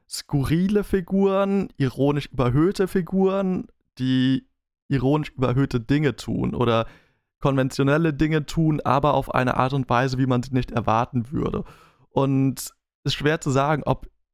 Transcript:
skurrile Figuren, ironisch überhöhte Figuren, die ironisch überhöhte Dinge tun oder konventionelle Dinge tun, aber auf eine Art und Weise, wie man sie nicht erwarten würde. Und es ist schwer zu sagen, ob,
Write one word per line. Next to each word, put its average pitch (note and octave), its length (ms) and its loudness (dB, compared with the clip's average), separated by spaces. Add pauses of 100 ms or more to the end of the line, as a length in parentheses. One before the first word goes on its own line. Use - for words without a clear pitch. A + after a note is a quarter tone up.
skurrile F3+ 760 -2
Figuren, G3 920 0
ironisch C#3 500 0
überhöhte D3+ 600 0
Figuren, F#3+ 800 -2 (300)
die C3 500 0 (400)
ironisch C#3 420 0
überhöhte B2 500 0
Dinge C#3 360 0
tun A#2 380 -4
oder A2+ 340 2 (520)
konventionelle C#3 760 2
Dinge D3+ 320 0
tun, D#3 360 0
aber C#3 320 2
auf - 200 -2
eine B2+ 240 0
Art C3 160 0
und C3+ 160 -2
Weise, B2+ 280 0
wie C3 80 2
man B2 180 2
sie C3 100 -14
nicht B2+ 180 0
erwarten A#2 600 -2
würde. - 320 -2 (460)
Und C3+ 500 0
es - 140 -12 (300)
ist C#3+ 120 -2
schwer D3+ 260 -2
zu D3+ 100 -2
sagen, C#3+ 340 2
ob, - 220 -2 (260)